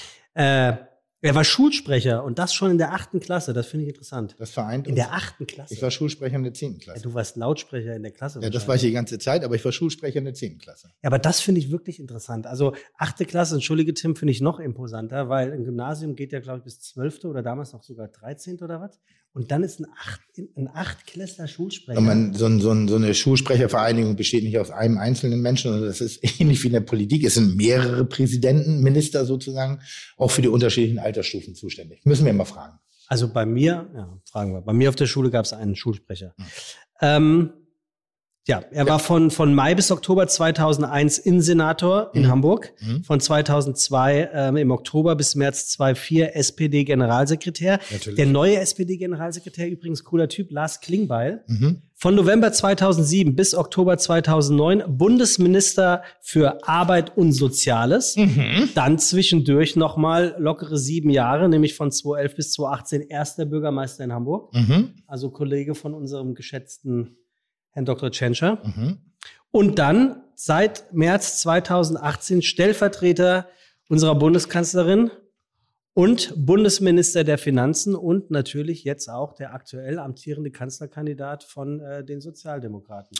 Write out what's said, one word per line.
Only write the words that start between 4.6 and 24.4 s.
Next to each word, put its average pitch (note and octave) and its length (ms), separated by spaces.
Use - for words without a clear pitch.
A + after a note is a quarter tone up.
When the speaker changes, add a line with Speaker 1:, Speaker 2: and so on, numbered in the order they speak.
Speaker 1:
In C#3 60
Speaker 2:
uns. A#2+ 100
Speaker 1:
der A#2 100
achten - 340
Klasse? - 280
Speaker 2:
Ich - 80
war B2+ 80
Schulsprecher C#3+ 460
in C3 80
der B2 100
zehnten B2+ 240
Klasse. - 220
Speaker 1:
Ja, - 20
du A#2 120
warst A2+ 220
Lautsprecher A#2 600
in G#2+ 80
der G#2+ 80
Klasse C#3+ 280
Speaker 2:
Ja, - 100
das G#2 40
Speaker 1:
wahrscheinlich. G#2+ 140
Speaker 2:
war C3 80
ich A2+ 60
die A#2 100
ganze A2+ 260
Zeit, D3+ 240
aber A#2 140
ich A2 80
war B2+ 80
Schulsprecher D3 460
in C3+ 80
der B2+ 80
zehnten F2 240
Klasse. - 300
Speaker 1:
Ja, C#3 60
aber C3 100
das D#3 220
finde F#3 200
ich C#3 120
wirklich E3+ 260
interessant. A#2+ 480
Also C3 280
achte - 280
Klasse, E3 300
entschuldige D#3 400
Tim, D#3+ 200
finde D3+ 180
ich A2+ 80
noch D3+ 200
imposanter, B2 680
weil C3 240
ein C3 120
Gymnasium C3+ 500
geht C3+ 180
ja, C#3 60
glaub B2+ 200
ich, B2 60
bis B2 160
zwölfte D3+ 460
oder C#3 160
damals B2 300
noch A2+ 100
sogar A2+ 260
dreizehnte D3 560
oder E3 160
was. G3 200
Und A#2+ 180
dann D3 140
ist - 160
ein D3+ 60
Acht-, - 360
ein C3+ 160
Achtklässler F3 760
Schulsprecher. D3 520
Speaker 2:
Und A2 80
man, G#2+ 260
so G#2+ 140
ein, A2 120
so G#2 120
ein, G#2+ 180
so G#2 80
eine G#2+ 160
Schulsprechervereinigung A#2 1040
besteht A2 280